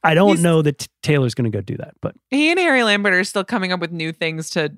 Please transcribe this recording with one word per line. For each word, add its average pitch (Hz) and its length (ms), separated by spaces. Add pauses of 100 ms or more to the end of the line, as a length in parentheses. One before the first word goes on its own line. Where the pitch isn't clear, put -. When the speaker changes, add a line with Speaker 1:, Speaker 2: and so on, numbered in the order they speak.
Speaker 1:
I 160 100
don't 196 180
Speaker 2:
He's 170 100
Speaker 1:
know 165 200
that 147 160
t-, - 80 (160)
Taylor's 139 320
gonna 117 160
go 104 100
do 120 180
that, - 220
but - 140 (160)
Speaker 2:
He 302 200
and 349 100
Harry 269 240
Lambert 202 300
are 185 100
still 196 180
coming 185 300
up 180 80
with 165 100
new 165 220
things 160 380
to, 156 280